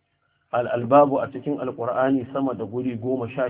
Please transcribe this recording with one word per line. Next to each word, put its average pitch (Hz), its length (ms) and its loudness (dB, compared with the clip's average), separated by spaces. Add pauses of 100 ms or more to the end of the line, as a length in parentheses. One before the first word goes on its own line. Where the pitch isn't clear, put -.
(520)
al-albabu 120 720 4
a 113 80 -4
cikin 131 280 -6
Alƙur'ani 127 720 -2
sama 139 200 -2
da 110 120 -8
guri 120 340 -6
goma 120 320 -4
sha 131 180 -2